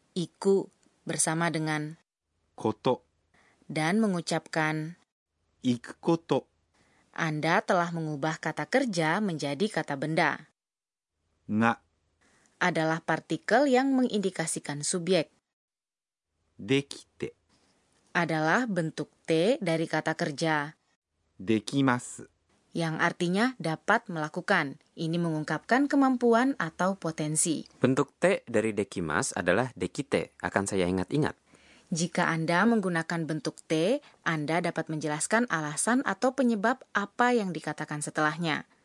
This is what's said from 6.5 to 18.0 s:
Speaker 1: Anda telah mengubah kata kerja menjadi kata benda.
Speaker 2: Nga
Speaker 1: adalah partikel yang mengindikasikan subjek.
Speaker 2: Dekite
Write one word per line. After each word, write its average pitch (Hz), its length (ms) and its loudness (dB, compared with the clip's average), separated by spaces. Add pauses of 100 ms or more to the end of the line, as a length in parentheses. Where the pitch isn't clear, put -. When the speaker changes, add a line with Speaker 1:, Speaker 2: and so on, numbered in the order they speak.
Speaker 1:
Anda 160 480 0
telah 175 280 0
mengubah 156 480 -4
kata 151 320 -6
kerja 185 480 2
menjadi 151 520 -2
kata 151 280 -4
benda. 156 480 0 (1040)
Speaker 2:
Nga 113 320 2 (800)
Speaker 1:
adalah 160 400 0
partikel 175 640 0
yang 269 320 4
mengindikasikan 175 880 -2
subjek. 175 480 0 (1300)
Speaker 2:
Dekite - 720 -4 (800)